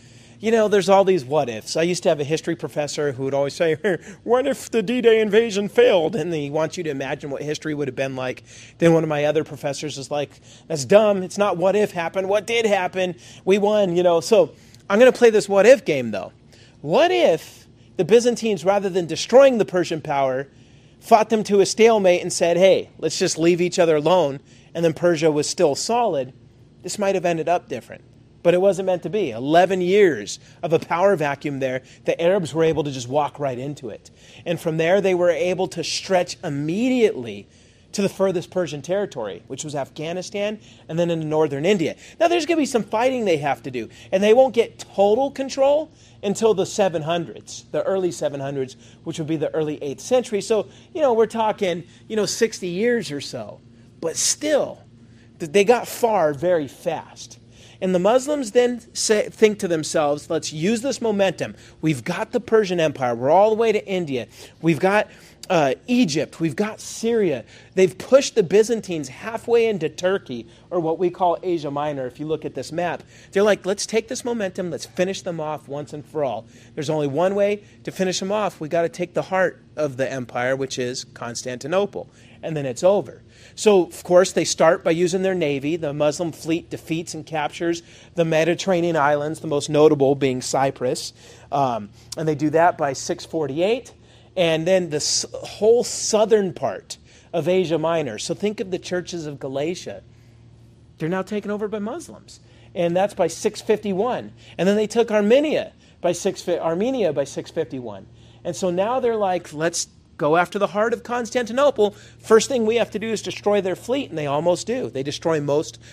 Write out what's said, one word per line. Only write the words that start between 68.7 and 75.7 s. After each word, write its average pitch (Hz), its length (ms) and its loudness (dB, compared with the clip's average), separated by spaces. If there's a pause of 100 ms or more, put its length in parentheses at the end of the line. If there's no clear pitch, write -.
halfway 226 580 -2
into 175 220 -2
Turkey, 180 580 -4 (240)
or 170 80 -2
what 160 220 -2
we 180 100 2
call 175 320 0
Asia 165 300 -4
Minor, 143 340 -6
if 123 140 -12
you 151 60 -8
look 156 180 -4
at 143 100 -10
this 131 160 -10
map. 165 320 -6 (300)
They're 196 100 2
like, 196 240 2
"Let's 202 180 -4
take 220 220 -4
this - 180 -10
momentum. 196 460 -6
Let's 139 160 -8
finish 185 360 -4
them 170 180 -8
off 151 260 -8
once 143 260 -10